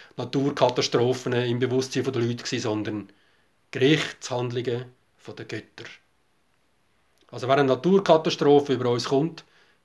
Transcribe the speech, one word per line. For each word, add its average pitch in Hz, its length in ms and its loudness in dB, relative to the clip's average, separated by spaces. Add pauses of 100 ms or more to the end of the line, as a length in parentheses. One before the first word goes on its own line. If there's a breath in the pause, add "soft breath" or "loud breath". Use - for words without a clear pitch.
(160 loud breath)
Naturkatastrophen 127 1160 0
im 123 260 0
Bewusstsein 127 460 -2
der 120 180 -2
Leute 120 220 -4
gewesen, 123 160 -6
sondern 107 520 -6 (580 soft breath)
Gerichtshandlungen 123 1200 -2 (340)
der 110 200 -16
Götter. - 380 -14 (1500)
Also 123 180 -8
wenn 135 100 4
eine 135 100 4
Naturkatastrophe 160 1080 4
über 120 160 0
uns 120 160 -2
kommt, 151 380 -2 (400 soft breath)